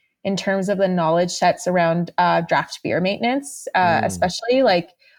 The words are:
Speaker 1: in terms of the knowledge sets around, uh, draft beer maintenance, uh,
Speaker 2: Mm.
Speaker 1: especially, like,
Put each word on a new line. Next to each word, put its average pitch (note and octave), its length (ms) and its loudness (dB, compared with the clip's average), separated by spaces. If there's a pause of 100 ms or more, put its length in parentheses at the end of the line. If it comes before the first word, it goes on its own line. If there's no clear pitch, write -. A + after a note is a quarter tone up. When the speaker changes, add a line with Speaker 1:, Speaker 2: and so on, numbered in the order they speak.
(260)
Speaker 1:
in G3 100 -2
terms F#3+ 320 -2
of G3+ 100 -2
the G3 120 2
knowledge F3 420 2
sets - 360 0
around, E3+ 500 0
uh, E3+ 240 2
draft - 420 -2
beer - 160 -2
maintenance, A#3 720 -4
uh, F3 280 2
Speaker 2:
Mm. - 40 -2
Speaker 1:
especially, F#3+ 560 -2
like, F#3 280 2 (300)